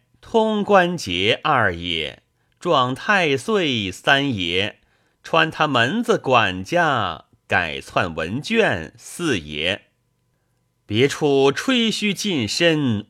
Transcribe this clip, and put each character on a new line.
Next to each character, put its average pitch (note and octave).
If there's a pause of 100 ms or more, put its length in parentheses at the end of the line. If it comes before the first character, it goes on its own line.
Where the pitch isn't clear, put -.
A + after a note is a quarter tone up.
(200)
通 A3
关 F3+
节 F#2+
二 B2
也； E2+ (340)
撞 C3
太 E3
岁 C3
三 C#3
也； F#2 (420)
穿 D#3+
他 D#3
门 C#3
子 A3
管 G2+
家， B2+ (200)
改 E2
窜 F#2
文 E2+
卷 D#3+
四 D3+
也。 D2+ (1000)
别 A2+
处 C#3
吹 A3+
嘘 G#3
近 D#3
身 D3